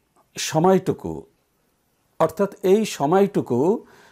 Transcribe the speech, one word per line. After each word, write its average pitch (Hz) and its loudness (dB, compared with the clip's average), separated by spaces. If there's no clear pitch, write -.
সময়টুকু, 156 0
অর্থাৎ 196 -2
এই 202 4
সময়টুকু 170 0